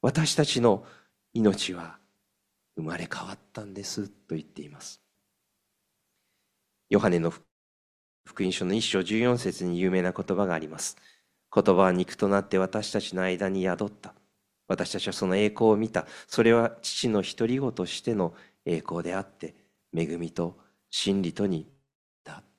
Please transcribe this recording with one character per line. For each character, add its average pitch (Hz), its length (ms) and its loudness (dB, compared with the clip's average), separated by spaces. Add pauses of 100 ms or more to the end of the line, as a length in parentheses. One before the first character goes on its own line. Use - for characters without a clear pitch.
私 151 340 2
た 151 100 4
ち 131 160 0
の 110 240 4 (480)
命 101 400 2
は 85 240 -14 (760)
生 82 60 -8
ま 80 160 -6
れ 87 160 -8
変 90 140 -10
わ 95 60 -12
っ - 60 -18 (120)
た 110 120 -12
ん 101 100 -16
で 101 100 -12
す 101 240 -6
と - 280 -12
言 80 40 -4
っ - 40 -10
て - 180 -18
い 73 80 -16
ま 71 100 -20
す。 - 220 -18 (1900)
ヨ 101 100 6
ハ 101 100 4
ネ 87 100 4
の 82 140 0 (920)
福 - 180 -6
音 92 80 0
書 92 140 -4
の 92 80 0
一 113 80 0
章 95 220 0
十 104 140 -2
四 120 200 2
節 92 280 -4
に 87 140 -2
有 92 120 2
名 92 100 2
な 90 120 0
言 - 240 -2
葉 101 80 2
が 90 80 0
あ 80 60 -2
り 78 80 -8
ま 78 120 -14
す。 - 160 -8 (580)
「言 104 100 6
葉 98 100 6
は 92 180 6
肉 90 240 0
と 101 140 0
な 98 100 4
っ 98 80 -6
て 95 100 0
私 95 360 -2
た 104 80 0
ち - 160 -8
の 92 60 -2
間 92 260 -2
に 95 140 -2
宿 92 240 0
っ - 20 -6
た。 - 260 -20 (540)
私 87 240 -2
た 98 80 -4
ち - 60 -4
は 90 60 -6
そ 98 140 -2
の 92 80 2
栄 104 140 4
光 110 220 4
を 107 40 8
見 107 140 0
た。 - 180 -2 (200)
そ - 160 2
れ 113 100 8
は 117 280 2
父 - 280 -4
の 104 120 2
独 113 260 -2
り 127 120 0
子 131 140 -2
と 92 120 -2
し - 140 -8
て 117 160 -2
の 90 180 0 (300)
栄 85 140 -2
光 85 260 -6
で 87 100 -4
あ 95 60 -4
っ 98 60 -8
て、 - 300 -16 (380)
恵 82 120 0 (100)
み 85 160 -8
と - 260 -4 (320)
真 98 320 0
理 85 120 -2
と 101 140 -2
に 82 220 -4 (540)
た。」 - 200 -18 (160)